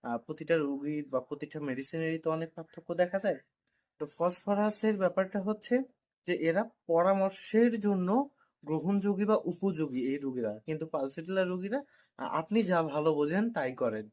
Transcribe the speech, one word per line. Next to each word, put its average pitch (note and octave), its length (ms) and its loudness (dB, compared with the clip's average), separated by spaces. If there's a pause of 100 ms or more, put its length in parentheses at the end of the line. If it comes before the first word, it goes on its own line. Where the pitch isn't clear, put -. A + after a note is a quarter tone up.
আহ, A#2 140 -4
প্রতিটা D#3 380 -2
রোগীর C#3+ 520 -2
বা C3 120 0
প্রতিটা D3 400 -10
মেডিসিনেরই D#3 580 -4
তো D#3+ 120 -2
অনেক D#3+ 240 -2
পার্থক্য E3+ 400 -10
দেখা F3+ 240 0
যায়। F#3+ 200 -2 (640)
তো D3+ 60 -4
ফসফরাসের G#3 920 0
ব্যাপারটা F#3+ 440 0
হচ্ছে G#3+ 340 -2 (520)
যে F3 100 0
এরা F3 340 2 (160)
পরামর্শের G3 920 4
জন্য G3+ 500 2 (340)
গ্রহণযোগী F#3+ 600 0
বা G#3+ 200 4
উপযোগী D#3 560 -2
এই C3+ 180 0
রোগীরা, B2 400 -4
কিন্তু D#3 280 -6
পালসিটিলা D#3+ 580 -2
রোগীরা, F#3 360 -4 (380)
আহ, - 120 -6
আপনি G#3 320 0
যা F3 200 4
ভালো D3+ 320 2
বোঝেন F3 380 0
তাই C3 220 -2
করেন A2 380 -2